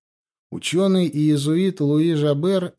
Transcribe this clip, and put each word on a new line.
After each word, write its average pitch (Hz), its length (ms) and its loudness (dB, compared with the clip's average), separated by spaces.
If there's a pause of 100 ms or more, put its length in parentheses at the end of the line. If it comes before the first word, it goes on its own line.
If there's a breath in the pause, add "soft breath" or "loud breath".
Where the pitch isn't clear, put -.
(500)
ученый 185 560 0
и 143 120 -4
иезуит 151 640 0
Луи 151 320 2
Жабер 156 640 -2